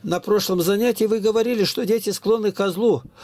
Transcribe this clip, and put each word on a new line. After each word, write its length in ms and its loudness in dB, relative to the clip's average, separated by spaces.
На 160 -2
прошлом 420 0
занятии 440 2
вы 140 0
говорили, 440 0
что 200 -2
дети 280 0
склонны 400 0
ко 180 -2
злу. 320 0